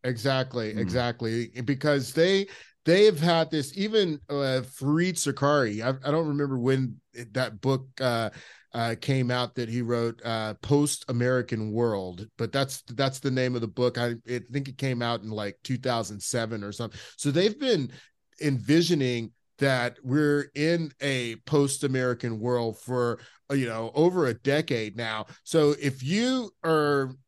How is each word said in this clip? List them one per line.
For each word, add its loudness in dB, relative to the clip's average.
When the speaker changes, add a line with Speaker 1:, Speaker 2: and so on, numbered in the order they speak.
Speaker 1:
Exactly, -2
Speaker 2:
Hmm. -4
Speaker 1:
exactly. -2
Because 0
they, 4
they've 6
had 4
this, -4
even, 0
uh, 0
Fareed 0
Zakaria, 2
I, -2
I 0
don't 2
remember -2
when 0
it, -16
that -4
book, 0
uh, 0
uh, -2
came 0
out -2
that -4
he -2
wrote, -2
uh, -4
Post-American 0
World, -2
but -6
that's, -4
that's -4
the -2
name 0
of -2
the -4
book. 0
I, -2
I -4
think -4
it -16
came -2
out -2
in, -12
like, -6
two -4
thousand -4
seven -4
or -8
something. -10
So -2
they've 2
been 0
envisioning 2
that 0
we're 2
in 0
a -2
post-American 0
world -2
for, -2
uh, 0
you 2
know, -6
over 4
a 0
decade -2
now. -6
So 4
if -2
you 0
are 2